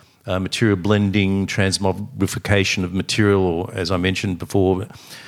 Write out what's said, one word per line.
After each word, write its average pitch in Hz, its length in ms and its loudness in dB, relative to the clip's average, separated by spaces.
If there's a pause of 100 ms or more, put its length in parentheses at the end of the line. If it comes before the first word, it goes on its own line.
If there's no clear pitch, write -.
(260)
uh, 92 140 -2
material 98 380 0
blending, 98 720 2
transmogrification 98 1400 0
of 90 100 -6
material, 101 480 2
or 87 320 -2
as 90 180 -4
I 92 60 0
mentioned 92 420 -2
before, 95 480 0 (400)